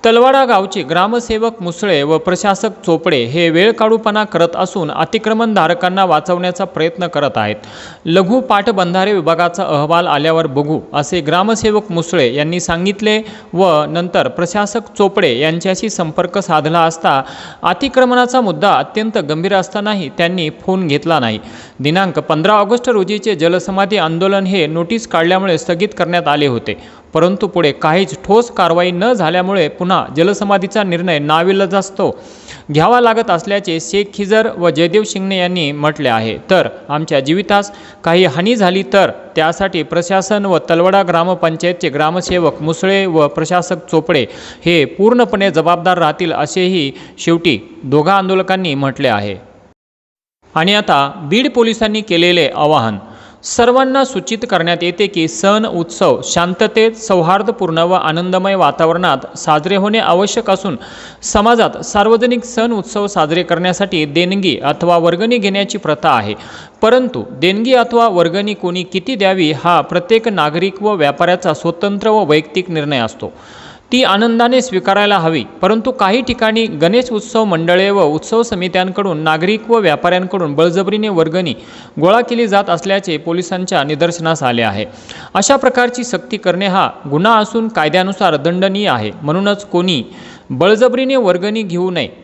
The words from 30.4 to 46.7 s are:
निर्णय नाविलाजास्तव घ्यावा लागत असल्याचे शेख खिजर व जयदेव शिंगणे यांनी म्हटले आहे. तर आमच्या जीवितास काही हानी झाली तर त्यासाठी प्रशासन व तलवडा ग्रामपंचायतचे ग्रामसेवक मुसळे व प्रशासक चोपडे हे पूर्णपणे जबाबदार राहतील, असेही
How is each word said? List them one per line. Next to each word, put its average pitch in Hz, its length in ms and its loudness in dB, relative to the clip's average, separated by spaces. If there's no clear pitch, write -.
निर्णय 175 360 0
नाविलाजास्तव 185 920 0
घ्यावा 202 280 4
लागत 226 300 2
असल्याचे 175 500 -2
शेख 202 340 -2
खिजर 220 340 2
व 170 120 2
जयदेव 202 360 2
शिंगणे 190 320 -4
यांनी 175 340 0
म्हटले 147 360 -2
आहे. 113 280 0
तर 165 180 4
आमच्या 151 320 0
जीवितास 202 520 0
काही 175 220 4
हानी 175 300 0
झाली 190 260 2
तर 190 180 4
त्यासाठी 170 460 0
प्रशासन 190 640 -2
व 175 120 2
तलवडा 185 320 4
ग्रामपंचायतचे 175 840 0
ग्रामसेवक 165 760 0
मुसळे 190 440 0
व 160 220 2
प्रशासक 170 640 -2
चोपडे 156 340 0
हे 170 240 4
पूर्णपणे 208 640 2
जबाबदार 170 480 2
राहतील, 156 340 0
असेही 180 580 0